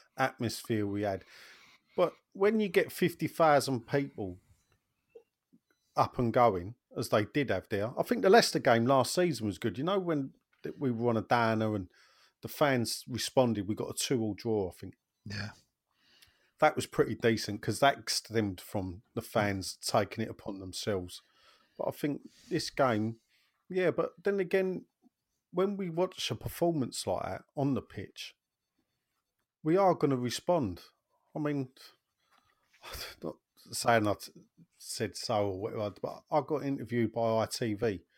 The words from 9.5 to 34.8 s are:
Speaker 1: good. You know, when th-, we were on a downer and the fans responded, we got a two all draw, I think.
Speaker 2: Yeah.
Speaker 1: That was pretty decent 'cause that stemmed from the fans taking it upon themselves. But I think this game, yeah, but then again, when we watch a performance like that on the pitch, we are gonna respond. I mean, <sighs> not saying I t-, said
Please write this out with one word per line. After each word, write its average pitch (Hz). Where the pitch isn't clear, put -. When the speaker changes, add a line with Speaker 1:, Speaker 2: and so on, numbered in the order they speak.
Speaker 1:
good. 110
You 135
know, 196
when 156
th-, -
we 139
were 117
on 113
a 104
downer 110
and 90
the 123
fans 131
responded, 113
we 104
got -
a -
two -
all 107
draw, 104
I -
think. -
Speaker 2:
Yeah. 101
Speaker 1:
That 151
was -
pretty 123
decent 110
'cause -
that 139
stemmed 104
from 92
the 113
fans 101
taking 107
it -
upon -
themselves. 95
But -
I -
think -
this 165
game, 113
yeah, 185
but -
then 202
again, 185
when 196
we 190
watch 180
a 117
performance -
like 92
that 92
on 139
the 104
pitch, -
we 156
are 190
gonna 139
respond. 123
I 160
mean, 143
<sighs> -
not 78
saying 113
I 98
t-, -
said -